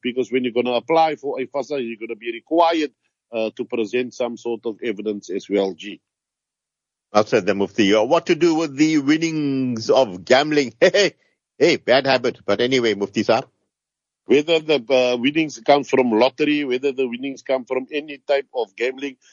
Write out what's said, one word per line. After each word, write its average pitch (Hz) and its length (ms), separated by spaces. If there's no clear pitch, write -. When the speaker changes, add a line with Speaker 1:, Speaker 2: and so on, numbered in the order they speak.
Speaker 1:
because 123 300
when 131 120
you're 123 80
gonna 123 200
apply 156 440
for 135 240
a 131 60
fasakh, 139 420
you're 113 180
gonna 113 120
be 117 160
required, 160 580
uh, 110 240
to 123 80
present 117 500
some 117 220
sort 117 300
of 107 180
evidence 104 460
as 95 180
well, 98 260
G. 95 280
Speaker 2:
Well 104 120
said, 107 200
the 98 100
Mufti. 98 380
Uh, 107 100
what 165 220
to 175 100
do 160 200
with 156 200
the 156 220
winnings 139 920
of 98 340
gambling? 143 520
<laughs> - 40
Hey, 180 100
hey, 190 220
hey, 156 200
bad 131 300
habit. 127 360
But 101 160
anyway, 123 360
Mufti 101 280
Saab. 113 240
Speaker 1:
Whether 151 340
the, 156 160
uh, 123 280
winnings 147 480
come 143 180
from 127 280
lottery, 147 520
whether 131 280
the 127 160
winnings 127 340
come 131 240
from 131 260
any 147 280
type 139 340
of 104 220
gambling, 131 420